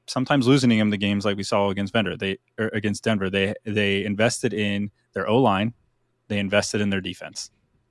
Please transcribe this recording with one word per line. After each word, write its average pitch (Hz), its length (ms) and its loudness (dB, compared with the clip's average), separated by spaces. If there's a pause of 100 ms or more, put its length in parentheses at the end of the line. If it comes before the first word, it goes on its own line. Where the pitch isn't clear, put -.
sometimes 131 400 0
losing 127 240 4
them 107 220 4
the 104 60 -2
games 101 280 -2
like 101 100 0
we 98 60 -8
saw 101 300 0
against 98 220 -4
Denver. 95 220 0
They, 98 220 -4 (220)
or 110 140 -2
against 104 300 -2
Denver, 98 280 0
they, 98 320 0
they 101 420 0
invested 107 480 0
in 104 380 -2 (220)
their 95 140 -4
O-line. 110 460 2 (540)
They 104 120 -4
invested 101 420 0
in 101 80 0
their 95 120 -2
defense. 90 500 -12 (400)